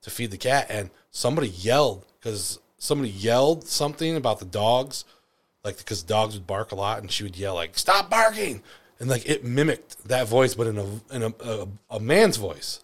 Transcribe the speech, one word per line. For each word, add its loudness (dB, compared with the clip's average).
to -16
feed -6
the -10
cat, 2
and -4
somebody 0
yelled, 2
cause -6
somebody 0
yelled 2
something -2
about 0
the -12
dogs, 2
like, -8
cause -6
dogs 0
would -12
bark -4
a -10
lot, -2
and -12
she -2
would -10
yell, -4
like, -6
Stop 2
barking! 2
And, -6
like, -2
it 0
mimicked -2
that 2
voice, 6
but 0
in -2
a, -8
in -4
a, -2
a, -6
a -6
man's 6
voice. -6